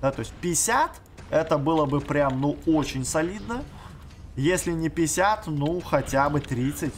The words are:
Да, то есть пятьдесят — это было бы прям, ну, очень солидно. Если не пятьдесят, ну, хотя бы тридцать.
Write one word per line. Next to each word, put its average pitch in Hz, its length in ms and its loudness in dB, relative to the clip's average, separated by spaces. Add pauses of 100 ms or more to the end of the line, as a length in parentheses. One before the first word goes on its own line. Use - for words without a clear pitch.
Да, - 120 0
то - 80 -6
есть 110 140 -6
пятьдесят — 233 640 0 (300)
это 156 280 2
было 156 260 4
бы 143 160 2
прям, 143 400 2
ну, 143 160 0 (100)
очень 143 380 2
солидно. 208 600 -2 (720)
Если 170 360 2
не 160 160 0
пятьдесят, 180 580 2
ну, 156 340 0
хотя 139 500 2
бы 147 100 0
тридцать. 135 580 -2